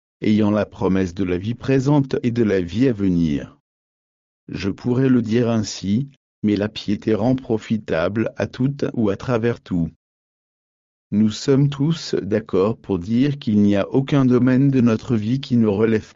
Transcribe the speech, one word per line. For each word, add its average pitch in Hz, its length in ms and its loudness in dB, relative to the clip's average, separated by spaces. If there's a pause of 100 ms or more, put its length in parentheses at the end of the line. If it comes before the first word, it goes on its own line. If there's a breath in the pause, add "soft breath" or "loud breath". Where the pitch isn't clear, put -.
(200)
ayant 107 300 2
la 104 160 0
promesse 95 480 -2
de 98 100 -4
la 90 140 -2
vie 107 160 -6
présente 139 680 0
et 123 80 0
de 117 120 0
la 98 180 2
vie 92 280 0
à 123 40 0
venir. 85 680 0 (880)
Je 95 220 -6
pourrais 123 380 0
le 127 140 4
dire 113 260 0
ainsi, 110 600 -2 (320)
mais 104 140 2
la 98 120 0
piété 107 460 -2
rend 113 200 0
profitable 107 1000 -2
à 101 100 -2
tout 139 300 -4 (160)
ou 110 160 -2
à 98 80 -2
travers 117 440 -2
tout. 85 300 -4 (1200)
Nous 107 200 2
sommes 139 380 2
tous 151 460 -4
d'accord 101 640 -2
pour 98 220 -4
dire 123 400 0
qu'il 104 220 0
n'y 101 160 4
a 95 120 0
aucun 139 360 0
domaine 127 460 4
de 131 100 2
notre 117 360 0
vie 110 240 -2
qui 131 160 -2
ne 113 100 4
relève 107 500 0